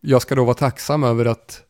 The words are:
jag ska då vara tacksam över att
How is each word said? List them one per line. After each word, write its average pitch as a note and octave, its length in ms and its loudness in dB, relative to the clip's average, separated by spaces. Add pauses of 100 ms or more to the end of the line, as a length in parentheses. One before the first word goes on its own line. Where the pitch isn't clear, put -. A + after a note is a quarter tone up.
jag C3 200 2
ska - 140 -4
då C3 80 2
vara A#2+ 120 2
tacksam D3 480 -2
över A#2 220 0
att - 440 -6